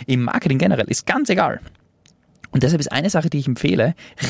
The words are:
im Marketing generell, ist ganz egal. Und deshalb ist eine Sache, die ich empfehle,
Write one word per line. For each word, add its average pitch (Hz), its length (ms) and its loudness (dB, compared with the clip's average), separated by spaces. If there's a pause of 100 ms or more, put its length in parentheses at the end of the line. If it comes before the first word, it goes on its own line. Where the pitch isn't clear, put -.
im 127 160 0
Marketing 135 380 0
generell, 151 280 2
ist - 200 -4
ganz 277 240 0
egal. 175 280 0 (920)
Und 117 120 2
deshalb 156 160 2
ist 139 120 -6
eine 156 200 -2
Sache, 160 180 0
die - 80 -2
ich 139 100 -4
empfehle, 139 460 2 (360)